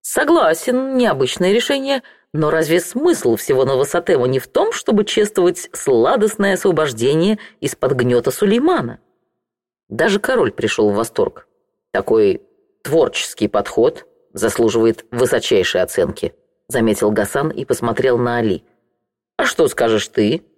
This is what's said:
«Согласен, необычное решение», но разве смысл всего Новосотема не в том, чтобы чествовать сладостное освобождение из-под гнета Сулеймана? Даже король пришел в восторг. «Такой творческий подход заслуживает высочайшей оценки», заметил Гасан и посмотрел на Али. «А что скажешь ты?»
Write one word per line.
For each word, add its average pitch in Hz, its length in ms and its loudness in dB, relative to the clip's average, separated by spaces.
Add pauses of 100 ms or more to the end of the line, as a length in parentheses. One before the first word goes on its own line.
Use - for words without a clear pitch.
«Согласен, 262 960 0
необычное 180 560 0
решение», 269 500 -2 (320)
но 151 160 0
разве 160 300 2
смысл 240 560 0
всего 131 280 0
Новосотема 135 600 0
не 131 140 0
в - 80 -18
том, 403 240 0
чтобы 214 320 0
чествовать 202 680 0
сладостное 190 840 2
освобождение 156 840 0 (220)
из-под 135 320 -2
гнета 123 400 2
Сулеймана? 214 680 0 (920)
Даже 190 300 0
король 202 320 0
пришел 107 400 0
в 101 60 0
восторг. - 500 -4 (460)
«Такой 101 500 2 (400)
творческий - 640 -2
подход - 600 -2 (260)
заслуживает 113 800 0
высочайшей 117 680 0
оценки», - 540 -4 (340)
заметил 107 440 0
Гасан 123 380 -2
и - 140 -10
посмотрел 120 540 -2
на 120 200 -2
Али. 104 260 -2 (720)
«А 269 100 -2
что 156 220 0
скажешь 113 400 0
ты?» 110 340 0 (160)